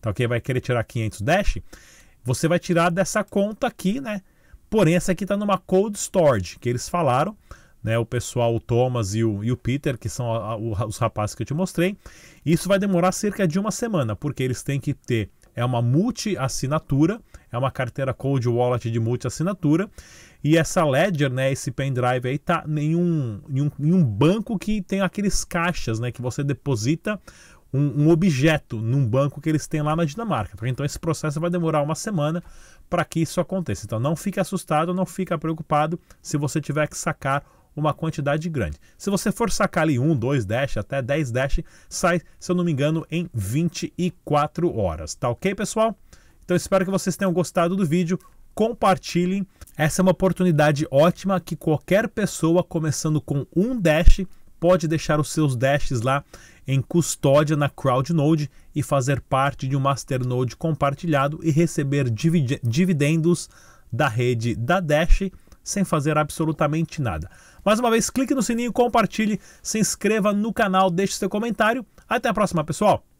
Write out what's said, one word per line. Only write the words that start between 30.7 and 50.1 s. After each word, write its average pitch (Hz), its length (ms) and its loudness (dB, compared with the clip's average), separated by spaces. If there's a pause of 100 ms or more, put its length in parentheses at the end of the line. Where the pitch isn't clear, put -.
esse - 140 -6
processo 156 400 -4
vai 170 120 -2
demorar 160 320 0
uma 151 120 -2
semana 165 480 -4 (460)
pra 170 160 0
que - 160 -4
isso 165 200 -2
aconteça. 170 440 -4
Então 107 160 -6
não 147 160 -2
fique 196 240 -6
assustado, 170 540 -2
não 185 100 -2
fica 175 340 -6
preocupado 160 600 -2 (220)
se - 160 -6
você 151 220 -2
tiver 147 280 -2
que - 80 -12
sacar 139 480 -4 (320)
uma 147 180 0
quantidade 156 540 -4
grande. 107 300 -4 (200)
Se - 120 -4
você 202 200 0
for 220 200 -2
sacar 185 320 0
ali 156 160 2
um, 151 180 2
dois 127 280 0
dash, 117 340 -2
até 139 220 -4
dez 139 300 -2
dash, 131 300 0 (280)
sai, 175 320 0 (180)
se - 120 -8
eu 180 60 2
não 180 80 2
me 170 80 2
engano, 151 380 0
em 170 220 -4
vinte 131 640 -2
e 175 140 0 (140)
quatro 151 520 0
horas. 80 380 -4
Tá - 140 -4
ok, 190 260 -2
pessoal? 220 420 -2 (480)
Então 180 120 0
espero 190 280 2
que 180 60 -6
vocês 190 260 -2
tenham 190 160 0
gostado 175 440 0
do 196 100 0
vídeo. 170 320 0 (340)
Compartilhem. 196 920 0 (300)
Essa 151 240 0
é - 20 6
uma 185 80 6